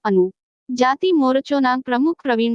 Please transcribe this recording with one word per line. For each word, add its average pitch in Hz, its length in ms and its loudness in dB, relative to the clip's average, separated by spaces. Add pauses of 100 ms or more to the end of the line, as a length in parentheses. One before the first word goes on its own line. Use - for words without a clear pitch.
અનુ 190 220 2 (380)
જાતિ 262 480 0
મોરચોના 262 720 0
પ્રમુખ 262 380 -2
પ્રવીણ 233 300 0